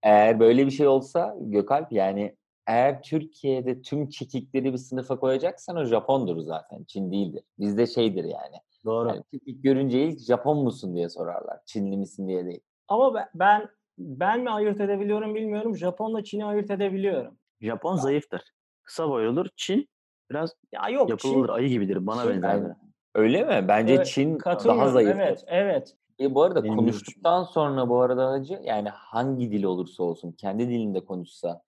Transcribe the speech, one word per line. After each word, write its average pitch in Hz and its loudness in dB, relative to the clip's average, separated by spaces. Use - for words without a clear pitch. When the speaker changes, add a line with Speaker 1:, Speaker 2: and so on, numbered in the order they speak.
Speaker 1:
eğer 107 8
böyle 120 8
bir 135 0
şey 143 2
olsa 139 2
Gökalp, 117 0
yani 98 -2
eğer 131 2
Türkiye'de 131 -4
tüm 143 -6
kekikleri 131 -6
bir 127 -6
sınıfa 127 -6
koyacaksan 131 -2
o 151 -2
Japondur 113 0
zaten. 78 -10
Çin 98 -8
değildir. 98 -4
Bizde 104 0
şeydir 107 -2
yani. 78 -10
Speaker 2:
Doğru. 113 -2
Speaker 1:
Yani 101 -6
kekik 131 -14
görünce 135 2
ilk 160 -4
Japon 131 0
musun 107 -2
diye 85 -4
sorarlar. - -10
Çinli 98 -6
misin 98 -8
diye 90 -4
değil. 87 -10
Speaker 3:
Ama 233 2
be-, - -6
ben, 208 4
ben 175 -2
mi 247 -4
ayırt 208 -2
edebiliyorum 208 -2
bilmiyorum. 220 -4
Japonla 220 -4
Çin'i 214 -6
ayırt 208 -2
edebiliyorum. 190 -2
Speaker 2:
Japon 113 -4
Speaker 3:
Ya. - 0
Speaker 2:
zayıftır. 139 -2
Kısa 160 -4
boyludur. 123 0
Çin 220 -2
biraz 156 -6
Speaker 3:
Ya - -6
yok, 247 2
Speaker 2:
yapılıdır, 131 0
Speaker 3:
Çin, 107 -2
Speaker 2:
ayı 123 0
gibidir. 98 0
Bana 117 -4
Speaker 3:
Çin 113 2
Speaker 2:
benzer 95 -2
Speaker 1:
Yani 101 0
Speaker 2:
biraz. 87 -10
Speaker 1:
öyle 120 4
mi? 147 2
Bence 110 4
Speaker 3:
Evet, 175 4
Speaker 1:
Çin 139 0
daha 156 -2
Speaker 3:
katılıyorum. 175 2
Speaker 1:
zayıftır. 113 6
Speaker 3:
Evet, - 0
evet. 175 0
Speaker 1:
E, 135 0
bu 143 6
arada 170 4
Speaker 2:
Benim 110 0
Speaker 1:
konuştuktan 117 0
Speaker 2:
görüşüm. 180 -6
Speaker 1:
sonra 135 0
bu 123 4
arada 127 2
hacı, 139 -4
yani 104 -2
hangi 123 -4
dil 101 -2
olursa 92 -2
olsun, 85 -4
kendi 101 -4
dilinde 107 -4
konuşsa 87 -10